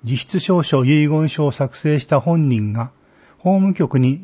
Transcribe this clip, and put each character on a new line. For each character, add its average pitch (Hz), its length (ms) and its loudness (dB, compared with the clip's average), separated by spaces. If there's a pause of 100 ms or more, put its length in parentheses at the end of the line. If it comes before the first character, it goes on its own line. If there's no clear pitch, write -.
自 120 120 -4
筆 - 240 -6
証 180 220 0
書 131 240 0
遺 151 220 4
言 156 200 0
書 147 200 -2
を 131 40 0
作 - 260 -6
成 151 220 0
し - 60 -8
た 143 140 0
本 160 300 0
人 107 220 0
が、 117 200 -6 (480)
法 185 160 2
務 190 180 2
局 139 240 0
に 131 160 2 (100)